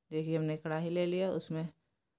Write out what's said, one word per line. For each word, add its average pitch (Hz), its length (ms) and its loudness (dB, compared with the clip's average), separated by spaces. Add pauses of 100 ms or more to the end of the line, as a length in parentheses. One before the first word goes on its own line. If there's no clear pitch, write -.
(120)
देखिए, 160 260 0
हमने 156 200 2
कढ़ाई 160 320 -2
ले 175 160 2
लिया, 185 260 2
उसमें 165 360 -2 (520)